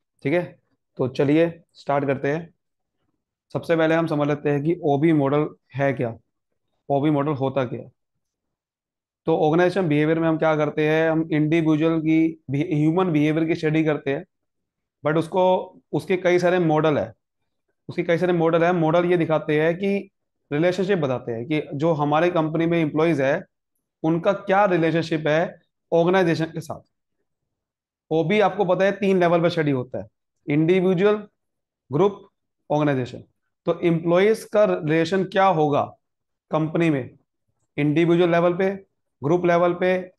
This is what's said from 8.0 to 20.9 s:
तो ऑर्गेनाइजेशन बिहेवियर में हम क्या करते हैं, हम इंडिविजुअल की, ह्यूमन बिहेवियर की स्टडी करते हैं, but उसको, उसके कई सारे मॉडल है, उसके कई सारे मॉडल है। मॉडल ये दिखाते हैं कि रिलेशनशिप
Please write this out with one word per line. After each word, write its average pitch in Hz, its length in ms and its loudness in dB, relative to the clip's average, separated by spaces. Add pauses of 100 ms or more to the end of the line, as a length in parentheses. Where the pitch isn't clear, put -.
तो 160 120 2
ऑर्गेनाइजेशन 175 500 2
बिहेवियर 151 300 2
में 165 100 0
हम 160 100 0
क्या 160 180 2
करते 151 320 -2
हैं, 160 220 2
हम 160 220 -2
इंडिविजुअल 156 680 0
की, 160 420 0 (120)
ह्यूमन 156 580 0
बिहेवियर 151 340 0
की 165 80 -2
स्टडी 156 300 -2
करते 143 260 -2
हैं, 143 140 -4 (800)
but 156 120 0
उसको, 185 280 0 (480)
उसके 175 260 -2
कई 180 200 2
सारे 180 220 2
मॉडल 151 380 2
है, 101 140 -4 (760)
उसके - 140 -6
कई 170 160 0
सारे 180 160 0
मॉडल 165 300 2
है। 175 100 2
मॉडल 175 360 2
ये 180 60 2
दिखाते 156 440 0
हैं 170 160 0
कि 196 200 -2 (540)
रिलेशनशिप 180 480 0